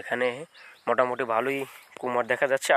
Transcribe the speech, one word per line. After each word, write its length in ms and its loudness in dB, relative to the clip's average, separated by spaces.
এখানে 260 -2
মোটামুটি 360 2
ভালোই 260 0
কুমার 320 -2
দেখা 200 2
যাচ্ছে, 240 0